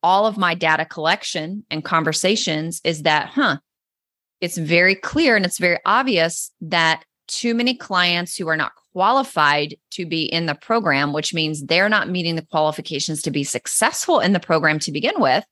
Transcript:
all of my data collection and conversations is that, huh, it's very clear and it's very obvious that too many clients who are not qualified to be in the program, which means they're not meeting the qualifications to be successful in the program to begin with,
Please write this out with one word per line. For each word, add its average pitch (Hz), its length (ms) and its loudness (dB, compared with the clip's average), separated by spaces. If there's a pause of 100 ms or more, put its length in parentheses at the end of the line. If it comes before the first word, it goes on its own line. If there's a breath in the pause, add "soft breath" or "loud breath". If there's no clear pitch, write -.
all 190 260 4
of 220 120 -2
my 175 160 2
data 160 300 2
collection 170 840 -4
and 156 160 -6
conversations 165 1000 0
is 160 180 -2
that, 151 280 2
huh, 220 260 0 (840)
it's 175 160 -4
very 175 380 4
clear 277 400 2
and 202 100 2
it's 180 140 -4
very 175 260 2
obvious 214 760 0
that 160 420 0 (240)
too - 260 -4
many 240 220 0
clients 175 640 0
who 180 100 -6
are 160 100 0
not 151 140 -4 (220)
qualified 170 800 2 (160)
to 180 160 -8
be 160 160 -2
in 165 240 -2
the 147 80 -2
program, 147 580 0
which 151 220 -4
means 156 300 -4
they're 180 240 2
not 214 200 0
meeting 170 280 -4
the 165 100 -8
qualifications 151 760 -2
to 151 100 -4
be 139 100 -2
successful - 800 0
in 185 120 2
the 185 60 2
program 156 400 0
to 151 140 -6
begin 240 280 -2
with, 139 320 2